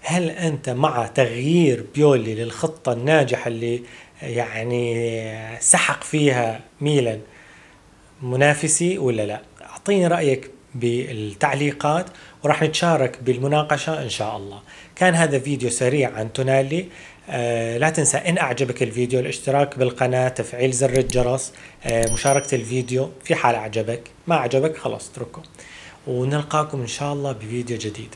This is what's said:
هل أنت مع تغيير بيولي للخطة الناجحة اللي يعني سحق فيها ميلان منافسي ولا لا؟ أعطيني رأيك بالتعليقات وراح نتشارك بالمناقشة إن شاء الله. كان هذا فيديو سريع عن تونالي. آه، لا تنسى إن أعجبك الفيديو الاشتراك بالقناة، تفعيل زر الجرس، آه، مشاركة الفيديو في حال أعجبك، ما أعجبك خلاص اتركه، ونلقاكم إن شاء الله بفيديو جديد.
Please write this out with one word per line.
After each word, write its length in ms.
هل 280
أنت 400
مع 360
تغيير 760
بيولي 400
للخطة 580
الناجحة 560
اللي 340
يعني 1080
سحق 440
فيها 560
ميلان 400
منافسي 760
ولا 280
لا؟ 160
أعطيني 440
رأيك 440
بالتعليقات 1300
وراح 180
نتشارك 600
بالمناقشة 800
إن 60
شاء 280
الله. 240
كان 180
هذا 240
فيديو 320
سريع 440
عن 180
تونالي. 540
آه، 480
لا 120
تنسى 260
إن 220
أعجبك 440
الفيديو 380
الاشتراك 580
بالقناة، 500
تفعيل 440
زر 260
الجرس، 540
آه، 280
مشاركة 420
الفيديو 560
في 100
حال 200
أعجبك، 480
ما 80
أعجبك 420
خلاص 340
اتركه، 320
ونلقاكم 720
إن 60
شاء 260
الله 200
بفيديو 460
جديد. 380